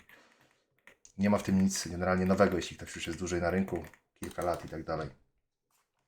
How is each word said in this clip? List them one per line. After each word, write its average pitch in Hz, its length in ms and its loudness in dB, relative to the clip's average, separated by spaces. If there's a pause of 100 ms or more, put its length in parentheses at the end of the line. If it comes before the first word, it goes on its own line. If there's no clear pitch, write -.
(1200)
nie 101 120 4
ma 101 80 6
w - 40 -2
tym 95 200 4
nic 95 260 0
generalnie 92 380 0
nowego, 92 300 4
jeśli - 200 -4
ktoś - 200 -14
już 85 100 -8
jest 82 120 -6
dłużej 87 220 -2
na 87 100 2
rynku, 92 340 -2 (300)
kilka - 280 -8
lat 85 220 -2
i - 40 -12
tak 78 160 -10
dalej, 78 240 -4 (1000)